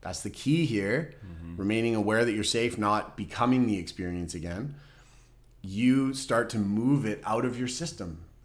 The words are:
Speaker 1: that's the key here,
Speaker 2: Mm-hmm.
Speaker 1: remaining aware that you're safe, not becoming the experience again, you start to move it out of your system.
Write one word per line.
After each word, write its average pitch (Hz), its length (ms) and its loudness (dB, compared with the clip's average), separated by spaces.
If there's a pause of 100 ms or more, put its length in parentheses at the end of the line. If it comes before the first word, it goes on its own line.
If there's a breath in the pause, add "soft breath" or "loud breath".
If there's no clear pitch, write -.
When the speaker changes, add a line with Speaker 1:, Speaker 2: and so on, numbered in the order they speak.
Speaker 1:
that's 90 220 -8
the 104 80 -6
key 156 360 2
here, 113 480 0 (100)
Speaker 2:
Mm-hmm. 85 320 -12
Speaker 1:
remaining 113 400 2
aware 107 280 4
that 120 80 2
you're 104 120 0
safe, 120 340 0
not 104 380 0
becoming 123 500 2
the 104 120 2
experience 87 560 -6
again, 90 400 -6 (880 loud breath)
you 127 520 2
start 117 360 0
to 113 80 -2
move 110 480 2
it 104 180 -4
out 113 200 0
of 123 140 -2
your 123 100 -2
system. 85 500 -8 (260)